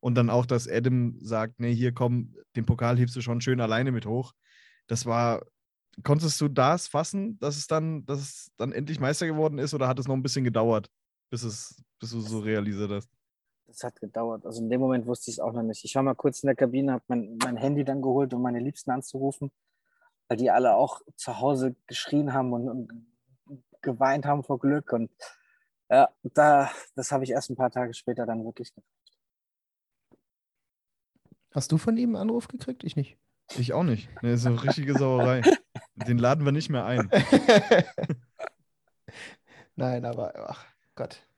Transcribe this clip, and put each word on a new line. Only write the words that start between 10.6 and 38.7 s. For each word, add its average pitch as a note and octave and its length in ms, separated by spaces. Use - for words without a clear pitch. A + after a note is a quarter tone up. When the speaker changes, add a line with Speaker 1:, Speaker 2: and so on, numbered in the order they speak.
Speaker 1:
bis A#2+ 120
es, - 400
bis A#2 120
du A#2 100
so A2 200
realisiert G#2 500
hast? G2+ 180
Speaker 2:
Das - 160
hat - 180
gedauert. A2+ 460
Also A2+ 160
in A2+ 80
dem B2+ 100
Moment B2+ 260
wusste A#2+ 240
ich's G#2+ 100
auch A2 120
noch A#2 100
nicht. A2 220
Ich - 100
war C3+ 80
mal C3+ 120
kurz - 280
in C#3 60
der C3 80
Kabine, C3+ 360
hab B2 160
mein, A2+ 340
mein B2 140
Handy C#3 280
dann C3+ 180
geholt, C3 320
um B2 80
meine B2 180
Liebsten C3+ 300
anzurufen, C3+ 600
weil A2+ 80
die A#2+ 140
alle A2+ 260
auch C#3 240
zu - 240
Hause C3 340
geschrien D3 460
haben B2+ 200
und, A#2+ 160
und A#2+ 380
geweint C3+ 440
haben C#3+ 180
vor C3+ 140
Glück. C#3+ 340
Und A#2 180
ja, C3+ 180
da, C#3+ 480
das C3 160
habe C3+ 120
ich B2+ 60
erst A2+ 200
ein B2 60
paar B2+ 140
Tage B2 240
später A#2+ 320
dann A2+ 180
wirklich A#2 300
gemacht. - 140
Speaker 3:
Hast - 220
du D#3+ 60
von A3+ 180
ihm A#3 200
einen G3 120
Anruf A#3 200
gekriegt? - 360
Ich - 120
nicht. C#3+ 200
Speaker 1:
Ich B2 180
auch E3+ 120
nicht. A#2 260
Nee, A#2+ 140
ist A#2+ 100
eine A#2+ 180
richtige C#3 320
Sauerei. B2+ 540
Speaker 3:
<laughs> - 200
Speaker 1:
Den A#2+ 240
laden C3+ 260
wir C#3 80
nicht D#3 160
mehr B2+ 160
ein. A2+ 280
Speaker 3:
<laughs> - 1120